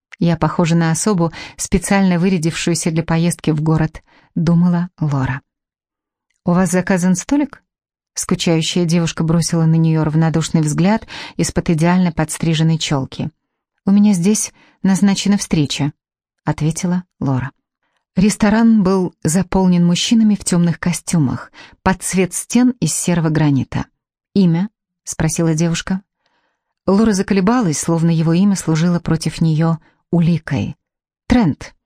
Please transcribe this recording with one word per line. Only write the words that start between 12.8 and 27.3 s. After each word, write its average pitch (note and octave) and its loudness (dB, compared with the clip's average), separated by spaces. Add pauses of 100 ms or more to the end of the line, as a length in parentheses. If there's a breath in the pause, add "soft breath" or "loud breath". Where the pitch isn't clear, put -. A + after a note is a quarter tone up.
«У G3 2
меня G#3 6
здесь G3 0 (300 soft breath)
назначена F#3+ 2
встреча», D3 -2 (560)
ответила E3 -2 (160)
Лора. C3+ -2 (640)
Ресторан G#3+ 2
был F#3 0
заполнен F3+ 2
мужчинами G#3 2
в - -4
тёмных E3+ 0
костюмах, D#3 -2 (300 loud breath)
под F#3 -2
цвет F3+ -2
стен - 2 (100)
из D#3 -2
серого E3+ -2
гранита. D3 0 (500)
«Имя?» F3+ 2 (340)
спросила E3 -2
девушка. E3+ -4 (840)
Лора G#3+ 2
заколебалась, G3 0